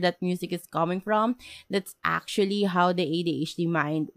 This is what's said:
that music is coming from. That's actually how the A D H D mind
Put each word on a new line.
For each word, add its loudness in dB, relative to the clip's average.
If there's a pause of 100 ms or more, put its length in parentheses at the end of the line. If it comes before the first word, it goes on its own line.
that 2
music -2
is -6
coming 0
from. 0 (320)
That's -2
actually 0
how 4
the 0
A 0
D -2
H -12
D 0
mind 0